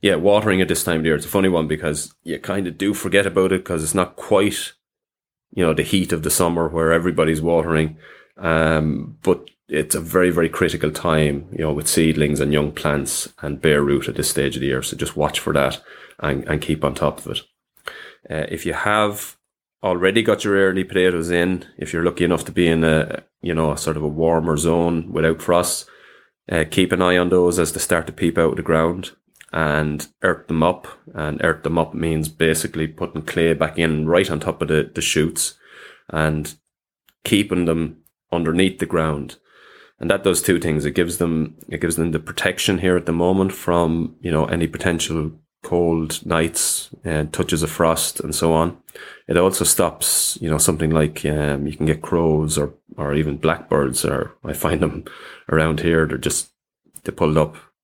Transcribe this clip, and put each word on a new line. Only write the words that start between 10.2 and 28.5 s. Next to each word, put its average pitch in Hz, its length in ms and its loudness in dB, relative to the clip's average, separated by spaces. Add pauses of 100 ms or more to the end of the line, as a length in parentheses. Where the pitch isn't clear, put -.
very 82 180 2
critical 78 440 0
time, 78 580 0
you - 80 -12
know, 78 140 -2
with 73 160 -4
seedlings 76 520 2
and 71 120 0
young 76 200 0
plants - 600 -4 (100)
and 73 180 -8
bare 73 220 4
root 71 260 0
at - 60 -8
this - 160 -4
stage 69 260 -2
of 65 40 -6
the 67 80 -2
year. 65 140 -2
So - 140 -8
just - 200 -6
watch 76 240 -2
for - 140 -4
that 69 280 0 (380)
and, 69 240 -4
and 78 180 -2
keep 78 220 -2
on 67 100 0
top 71 240 -2
of - 140 -12
it. - 100 -8 (880)
Uh, 78 180 -4
if - 160 -8
you 85 80 -2
have 104 640 -2 (460)
already 95 400 2
got 107 220 0
your 104 100 2
early 95 300 2
potatoes 90 460 2
in, 87 340 0 (140)
if 78 140 -8
you're 82 120 -2
lucky 87 200 0
enough 85 200 2
to - 80 -12
be 87 160 2
in 80 160 2
a, 78 400 0 (160)
you 85 140 -4
know, 78 180 0
a 71 60 -4
sort 78 180 -4
of 76 60 -6
a 76 60 -2
warmer 80 480 2
zone 85 560 0
without 80 300 0
frost, - 460 0 (640)
uh, 80 200 2
keep 92 220 2
an 92 100 2
eye 90 140 4
on 90 120 2
those 87 300 4
as 80 140 0
they - 80 -6
start 82 260 0
to - 60 -12
peep 82 260 0
out 80 120 4